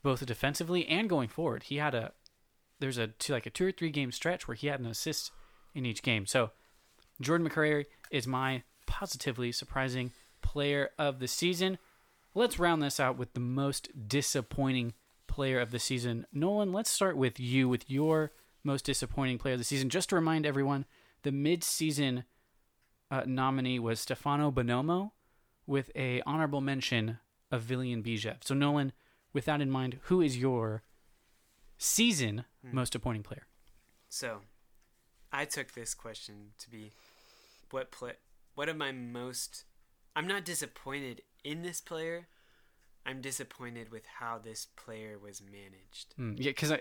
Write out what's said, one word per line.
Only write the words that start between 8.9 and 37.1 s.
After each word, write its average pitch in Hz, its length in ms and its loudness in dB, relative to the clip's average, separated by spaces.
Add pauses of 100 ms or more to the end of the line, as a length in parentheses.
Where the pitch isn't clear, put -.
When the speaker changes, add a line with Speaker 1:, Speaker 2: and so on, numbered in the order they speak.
Speaker 1:
surprising 127 600 -2 (300)
player 143 560 0
of 139 220 0
the 127 80 -2
season. 180 500 2 (560)
Let's 240 240 2
round 170 240 4
this 143 180 0
out 131 160 2
with 123 180 -6
the 123 60 -2
most 127 680 -2
disappointing 131 880 2 (320)
player 131 340 2
of 117 100 0
the 120 80 -2
season. 120 540 0
Nolan, 196 400 2
let's 214 180 0
start 185 260 2
with 131 240 2
you 127 280 6
with 123 220 2
your 156 420 4 (320)
most 139 200 0
disappointing 131 540 0
player 131 160 0
of 123 60 0
the 117 40 -2
season. 135 240 0
Just 120 220 0
to 196 60 4
remind 160 300 4
everyone, 139 380 2 (380)
the 143 100 0
mid-season, 143 920 2 (840)
uh, 135 160 0
nominee 131 520 2
was 113 220 0
Stefano 147 500 2
Bonomo 135 640 2 (540)
with 139 280 0
a 127 320 0
honorable 143 340 2
mention 120 580 0 (320)
of 120 120 0
Vilian 123 400 -2
Bijev. 110 420 -4
So, 139 100 -2
Nolan, 143 380 2 (400)
with 139 120 -2
that 147 160 2
in 135 100 0
mind, 131 340 0
who 180 160 6
is 139 180 4
your 113 440 2 (960)
season 135 640 2 (200)
Speaker 2:
Hmm. 127 120 -8
Speaker 1:
most 127 160 0
disappointing 113 300 -2
player? - 240 -12 (640)
Speaker 2:
So, 110 340 -6 (920)
I 143 120 -2
took 147 280 -6
this 117 220 -8
question 104 640 -14
to 117 120 -18
be 107 220 -16 (800)